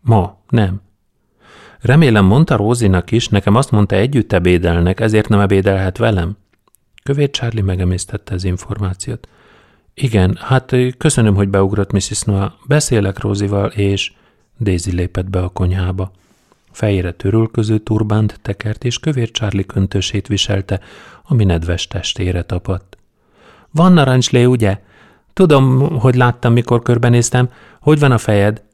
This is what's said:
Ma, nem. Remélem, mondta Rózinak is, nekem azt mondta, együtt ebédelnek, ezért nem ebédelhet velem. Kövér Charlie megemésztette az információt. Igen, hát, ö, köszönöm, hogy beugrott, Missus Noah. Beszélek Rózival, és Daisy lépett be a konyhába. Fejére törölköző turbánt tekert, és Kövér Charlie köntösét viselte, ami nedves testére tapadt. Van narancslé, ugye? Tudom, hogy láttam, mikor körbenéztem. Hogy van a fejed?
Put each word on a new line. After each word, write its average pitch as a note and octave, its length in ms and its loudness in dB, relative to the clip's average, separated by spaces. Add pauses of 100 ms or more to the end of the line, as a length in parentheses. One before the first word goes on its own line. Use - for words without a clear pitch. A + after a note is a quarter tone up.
Ma, G2+ 380 0 (100)
nem. G2+ 320 0 (1000)
Remélem, B2 440 4
mondta A#2 320 4
Rózinak G#2 540 0
is, A2+ 180 0
nekem G2+ 260 2
azt B2+ 160 0
mondta, G#2 260 2
együtt A#2+ 360 0
ebédelnek, F2 680 0
ezért G#2+ 280 0
nem G#2 120 2
ebédelhet G2 580 0
velem. G#2 380 -2 (640)
Kövér C#3 280 -2
Charlie A2+ 320 -6
megemésztette F#2 720 -4
az F#2 100 -6
információt. F#2+ 840 -8 (680)
Igen, G2 460 0
hát, - 320 -2
ö, B2+ 160 2 (100)
köszönöm, A2+ 360 2
hogy G2+ 140 0
beugrott, G2 440 0
Missus G2+ 300 -4
Noah. G2+ 300 -2 (140)
Beszélek A#2 520 0
Rózival, G2+ 500 -2
és G2 440 -2 (480)
Daisy F#2 320 -2
lépett F2+ 380 -4
be F#2 120 -2
a F2+ 60 -4
konyhába. F#2 640 -4 (640)
Fejére F#2+ 400 -2
törölköző A2 680 0
turbánt G#2+ 640 -2
tekert, - 420 -8
és A#2+ 140 -4
Kövér C3 320 -4
Charlie G2 360 -4
köntösét F#2+ 600 -4
viselte, G2 540 -4 (420)
ami A#2 220 0
nedves E2+ 420 -2
testére F2 560 -6
tapadt. - 560 -8 (720)
Van F3 220 4
narancslé, B2+ 520 4
ugye? A2+ 360 0 (520)
Tudom, C3+ 480 4 (180)
hogy B2 160 2
láttam, B2 380 2
mikor A#2 300 0
körbenéztem. A#2+ 680 2 (300)
Hogy D3+ 180 2
van C#3+ 140 4
a A#2 60 2
fejed? G#2 440 0 (120)